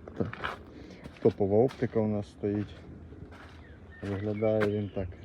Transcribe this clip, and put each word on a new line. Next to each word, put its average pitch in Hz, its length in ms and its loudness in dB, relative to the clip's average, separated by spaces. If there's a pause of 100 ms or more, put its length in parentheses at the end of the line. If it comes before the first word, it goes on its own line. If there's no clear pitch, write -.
(180)
так. - 400 -4 (640)
Топова 104 360 6
оптика 120 420 4
у 107 80 4
нас 104 200 0
стоїть. 104 480 -2 (1300)
Виглядає 107 580 4
він 104 280 2
так, 95 120 0 (180)